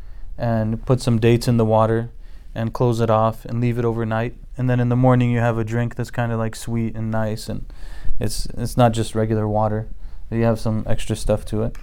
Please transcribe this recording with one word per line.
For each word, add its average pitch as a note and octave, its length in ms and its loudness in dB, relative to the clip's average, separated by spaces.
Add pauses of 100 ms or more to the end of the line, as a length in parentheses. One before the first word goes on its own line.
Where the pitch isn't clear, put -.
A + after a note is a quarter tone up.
(380)
and A2+ 480 -2
put C3 160 2
some A#2 180 2
dates A#2 280 4
in A#2 100 4
the A2 80 4
water A2 460 2 (420)
and A2+ 200 -4
close A#2+ 260 2
it A2+ 100 2
off A2 360 2
and A#2 140 -6
leave A#2+ 200 0
it A#2 60 0
overnight. A2+ 500 -2 (200)
And B2+ 140 -2
then B2 100 2
in B2+ 100 2
the A#2+ 60 2
morning B2 360 4
you A#2 80 0
have A2+ 180 0
a A2+ 60 0
drink A2+ 320 -4
that's A#2+ 160 -6
kinda, A#2 260 -2
like, A2+ 180 -4
sweet A#2 400 -4
and A2 140 -6
nice, A2 400 -4
and G2+ 160 -6 (540)
it's, - 260 0 (120)
it's A#2 200 -4
not A#2+ 140 6
just A2 240 -2
regular A2 320 0
water. G#2+ 400 0 (420)
You A#2 140 0
have A2+ 160 2
some G#2+ 260 -2
extra G#2+ 300 2
stuff - 300 0
to G#2+ 180 -2
it. B2 200 -4